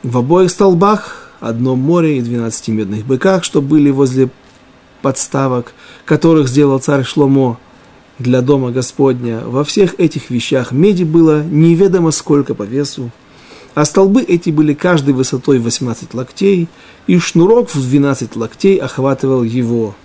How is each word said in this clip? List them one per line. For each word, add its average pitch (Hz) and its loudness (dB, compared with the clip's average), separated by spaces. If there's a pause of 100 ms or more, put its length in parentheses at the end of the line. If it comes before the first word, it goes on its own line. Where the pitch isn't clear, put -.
В 127 -2
обоих 175 2
столбах, 202 0
одном 123 -2
море 156 0
и 123 -4
двенадцати 117 -6
медных 107 -4
быках, 165 0
что - -2
были 143 2
возле 131 0 (720)
подставок, 131 -4 (320)
которых 156 2
сделал 135 2
царь 139 -2
Шломо 135 0 (600)
для 123 0
дома 131 0
Господня, 123 -2
во 123 -4
всех 180 0
этих 160 -2
вещах 123 -2
меди 180 2
было 156 4
неведомо 170 2
сколько 143 0
по - -8
весу, 123 -8 (640)
а 147 0
столбы 196 2
эти 175 -2
были 151 0
каждый 147 0
высотой 131 0
восемнадцать 117 -6
локтей, 175 -2 (380)
и 180 4
шнурок 196 2
в 131 -4
двенадцать 139 0
локтей 147 0
охватывал 135 -2
его. 117 -2 (100)